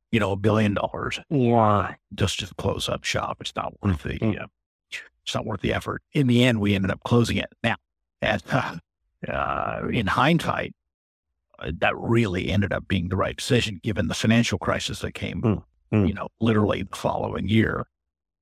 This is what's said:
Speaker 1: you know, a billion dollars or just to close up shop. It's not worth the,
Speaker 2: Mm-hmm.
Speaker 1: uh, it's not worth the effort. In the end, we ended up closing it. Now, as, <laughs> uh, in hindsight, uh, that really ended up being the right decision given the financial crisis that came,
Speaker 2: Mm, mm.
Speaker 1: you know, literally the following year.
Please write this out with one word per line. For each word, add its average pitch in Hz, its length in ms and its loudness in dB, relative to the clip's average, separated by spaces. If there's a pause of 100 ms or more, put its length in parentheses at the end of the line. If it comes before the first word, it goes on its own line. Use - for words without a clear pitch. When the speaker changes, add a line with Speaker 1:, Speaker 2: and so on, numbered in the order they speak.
(120)
Speaker 1:
you 113 80 2
know, 101 120 0
a 101 60 -2
billion 104 360 2
dollars - 460 -4 (100)
or 117 680 4 (180)
just - 240 0
to - 160 -10
close - 340 -4
up - 140 -6
shop. - 380 -4
It's - 140 -12
not 101 260 -6
worth 95 220 0
the, - 160 -6
Speaker 2:
Mm-hmm. 107 240 0
Speaker 1:
uh, - 40 -12 (760)
it's - 120 -6
not 117 100 -4
worth 113 160 -8
the 117 120 0
effort. 104 280 -6 (120)
In 143 140 4
the 120 160 6
end, 123 160 4
we 104 140 2
ended 95 180 2
up - 120 -8
closing 113 340 2
it. - 140 -4 (120)
Now, 113 120 0 (460)
as, 104 240 0
<laughs> - 800 -6
uh, 69 540 -4 (100)
in 107 160 0
hindsight, - 640 0 (840)
uh, 64 200 -6
that 95 180 2
really 113 540 0
ended 101 220 0
up - 140 -6
being 90 220 0
the 92 60 -2
right 85 200 -2
decision 110 480 0
given 104 240 -2
the 95 80 -4
financial 113 420 2
crisis - 420 -4
that - 140 -8
came, 98 280 -8
Speaker 2:
Mm, 104 220 2 (280)
mm. 104 160 4
Speaker 1:
you 92 60 0
know, - 160 -10 (100)
literally 104 440 2
the - 120 -10
following 104 520 -4
year. - 380 2 (560)